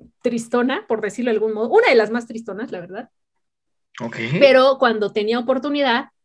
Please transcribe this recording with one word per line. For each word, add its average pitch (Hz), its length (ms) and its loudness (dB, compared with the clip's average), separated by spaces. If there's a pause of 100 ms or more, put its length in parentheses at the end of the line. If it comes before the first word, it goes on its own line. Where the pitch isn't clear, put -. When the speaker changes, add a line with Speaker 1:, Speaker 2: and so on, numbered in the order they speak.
(220)
Speaker 1:
tristona, 247 640 -2
por 214 140 -4
decirlo 220 300 -4
de 220 60 2
algún 220 160 -2
modo, 220 180 -4
una 453 180 4
de 277 80 4
las 214 140 2
más 233 160 -6
tristonas, 226 440 -12
la 185 100 -10
verdad. 190 300 -16 (880)
Speaker 2:
Ok. 117 160 -10 (220)
Speaker 1:
Pero 262 400 6
cuando 214 340 0
tenía 214 280 -2
oportunidad, 262 680 -2 (180)